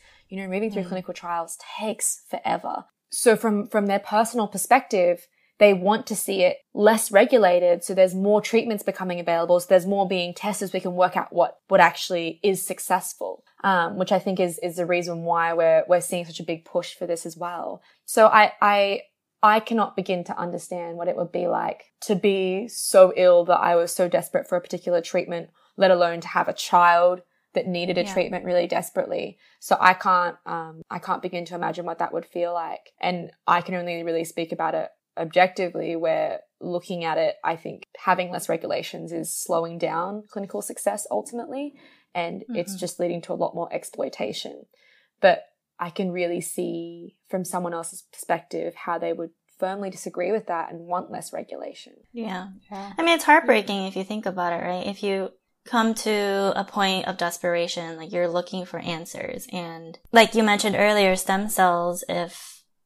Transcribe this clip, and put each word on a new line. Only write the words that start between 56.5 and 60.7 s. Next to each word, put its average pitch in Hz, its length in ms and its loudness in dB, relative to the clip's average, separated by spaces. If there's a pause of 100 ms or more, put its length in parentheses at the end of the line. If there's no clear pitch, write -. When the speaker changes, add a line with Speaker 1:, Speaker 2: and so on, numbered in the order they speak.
Speaker 2:
a 196 80 -2
point 190 420 -2
of 185 100 -6
desperation, 170 800 -4
like, 160 160 -14
you're 175 160 0
looking 175 380 -6
for 170 140 -12
answers. - 720 -10
And 165 460 -12 (120)
like 220 240 6
you 226 80 2
mentioned 208 340 2